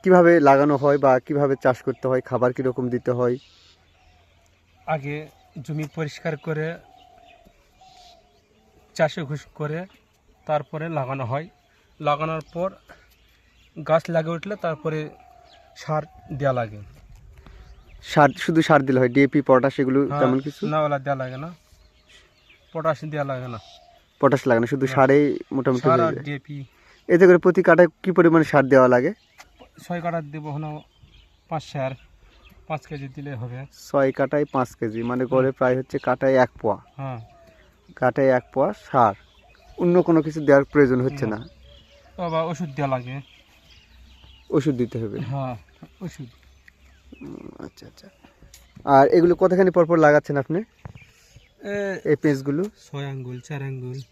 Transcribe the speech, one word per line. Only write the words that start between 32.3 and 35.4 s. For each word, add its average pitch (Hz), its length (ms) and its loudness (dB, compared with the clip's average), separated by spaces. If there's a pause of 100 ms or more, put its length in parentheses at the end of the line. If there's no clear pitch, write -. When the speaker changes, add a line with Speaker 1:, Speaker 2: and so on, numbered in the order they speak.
Speaker 2:
পাঁচ 151 200 -10
কেজি 139 300 -14
দিলে 143 180 -12
হবে। 123 240 -12 (300)
Speaker 1:
ছয় 135 240 2
কাঠায় 147 320 -2 (100)
পাঁচ 127 140 0 (100)
কেজি, 113 240 -6
মানে 123 220 -2
Speaker 2:
হুম। 123 80 -6
Speaker 1:
গড়ে 131 260 2